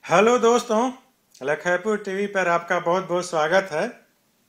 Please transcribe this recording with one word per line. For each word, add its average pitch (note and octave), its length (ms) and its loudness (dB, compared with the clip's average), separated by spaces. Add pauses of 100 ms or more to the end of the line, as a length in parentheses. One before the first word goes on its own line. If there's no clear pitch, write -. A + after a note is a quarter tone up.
हेलो G#3+ 340 4
दोस्तों, A#3 520 2 (500)
लखीपुर F3+ 580 -2
टीवी G3+ 280 -4
पर F#3+ 200 -2
आपका E3+ 340 0
बहुत F3 260 0
बहुत F3 180 -2
स्वागत F3 460 0
है। F3 180 -2 (600)